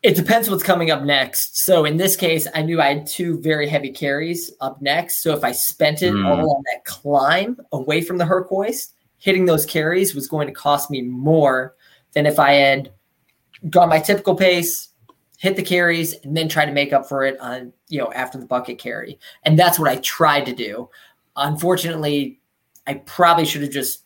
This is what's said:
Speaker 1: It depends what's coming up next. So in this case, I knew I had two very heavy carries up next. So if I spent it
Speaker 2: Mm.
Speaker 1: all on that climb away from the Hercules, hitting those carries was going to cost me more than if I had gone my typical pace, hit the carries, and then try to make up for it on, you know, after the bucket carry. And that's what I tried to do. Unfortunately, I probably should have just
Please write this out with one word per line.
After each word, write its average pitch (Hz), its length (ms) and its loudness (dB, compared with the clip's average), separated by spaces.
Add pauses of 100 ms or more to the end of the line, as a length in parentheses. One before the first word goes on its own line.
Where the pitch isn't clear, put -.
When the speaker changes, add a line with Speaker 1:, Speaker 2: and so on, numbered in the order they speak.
Speaker 1:
It 190 120 6
depends 220 360 2
what's 185 120 -2
coming 175 280 0
up 139 140 0
next. 135 600 -2
So 165 220 4
in 151 100 0
this 190 200 0
case, 160 380 -2
I 156 60 -2
knew 160 220 0
I 139 100 4
had 147 140 -6
two 170 340 -4
very 151 260 0
heavy 139 260 -4
carries 156 680 -4
up 135 220 -8
next. 151 400 -2
So 156 120 0
if 151 80 -4
I 123 100 -2
spent - 500 -2
it - 100 2
Speaker 2:
Mm. 101 140 0
Speaker 1:
all 147 300 2
on 135 60 -6 (100)
that - 120 -10
climb 156 720 0 (160)
away 151 300 -2
from 175 160 -6
the 170 80 2
Hercules, 190 680 -2 (280)
hitting 185 260 2
those 156 200 2
carries 170 480 0
was 139 140 -8
going 151 180 -4
to 135 80 -10
cost 143 360 -2
me 131 120 -6
more 131 720 2 (380)
than 147 140 0
if 147 120 2
I 143 140 6
had 139 400 4 (760)
gone 175 200 6
my 160 100 4
typical 185 380 0
pace, 180 540 0 (480)
hit 190 180 0
the 196 60 -4
carries, 170 600 0
and 143 140 -6
then 160 120 -2
try 156 160 0
to 147 60 -4
make 143 220 0
up 139 160 0
for 135 160 -2
it 135 160 -2
on, 123 320 -12 (160)
you 151 100 -6
know, 117 140 -4
after 127 260 -8
the 123 80 -14
bucket 123 320 -6
carry. 113 400 -12 (240)
And 156 160 6
that's 175 180 6
what 156 120 2
I 131 80 0
tried 143 500 2
to 123 80 -6
do. 117 340 -10 (460)
Unfortunately, 151 1040 -2 (480)
I 143 80 -6
probably 170 500 2
should 147 180 -4
have 143 100 -6
just 135 340 -6